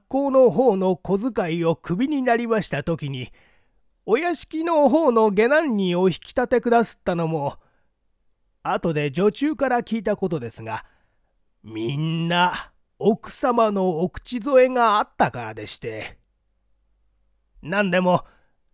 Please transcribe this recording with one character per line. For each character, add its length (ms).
校 200
の 220
方 240
の 220
小 340
遣 260
い 60
を 140
ク 180
ビ 140
に 120
な 140
り 120
ま 140
し 60
た 160
時 260
に、 220
お 120
屋 180
敷 300
の 240
方 240
の 180
下 160
男 300
に 180
お 140
引 60
き 40
立 180
て 140
く 80
だ 140
す 160
っ 40
た 120
の 140
も、 300
後 300
で 180
女 220
中 240
か 140
ら 140
聞 160
い 40
た 140
こ 100
と 140
で 80
す 140
が、 200
み 320
ん 320
な 460
奥 340
様 400
の 300
お 80
口 320
添 240
え 20
が 300
あ 60
っ 140
た 140
か 140
ら 80
で 120
し 120
て。 420
な 220
ん 60
で 120
も、 240